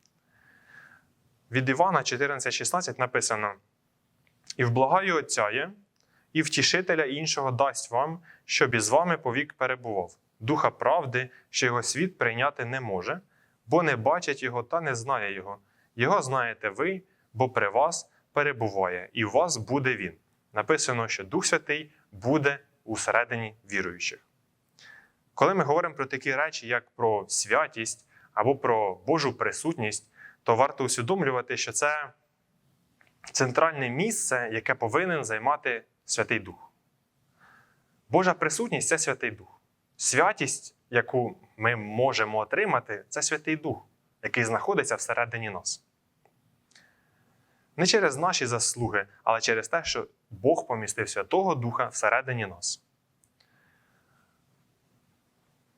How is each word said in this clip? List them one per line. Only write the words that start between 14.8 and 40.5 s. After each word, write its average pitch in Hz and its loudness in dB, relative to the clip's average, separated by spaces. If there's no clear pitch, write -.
не 143 -2
знає 113 -4
його. 98 -10
Його 160 2
знаєте 120 -2
ви, 165 -4
бо 123 2
при 104 0
вас 147 0
перебуває, 98 0
і 117 0
в 101 -2
вас 147 2
буде 127 0
він». 92 -8
Написано, 117 0
що - -6
Дух 147 -4
Святий 156 -2
буде 139 0
усередині 113 -2
віруючих. 95 -6
Коли 160 4
ми 190 2
говоримо 156 2
про 135 -4
такі 135 -4
речі, 147 -4
як 120 -2
про 110 0
святість 113 -2
або 117 2
про 110 0
Божу 131 0
присутність, 107 -4
то 117 4
варто 139 2
усвідомлювати, 127 0
що - -4
це 147 -2
центральне 139 0
місце, 127 -2
яке 113 -2
повинен 147 0
займати 117 -2
Святий 113 -2
Дух. 92 -14
Божа 175 6
присутність — 156 -2
це 165 4
Святий 123 -2
Дух. - -20
Святість, - 0